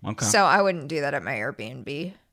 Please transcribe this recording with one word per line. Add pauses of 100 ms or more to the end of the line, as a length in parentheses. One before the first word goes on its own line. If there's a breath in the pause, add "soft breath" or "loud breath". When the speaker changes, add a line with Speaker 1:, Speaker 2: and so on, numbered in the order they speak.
Speaker 1:
Okay.
Speaker 2:
So
I
wouldn't
do
that
at
my
Airbnb. (200)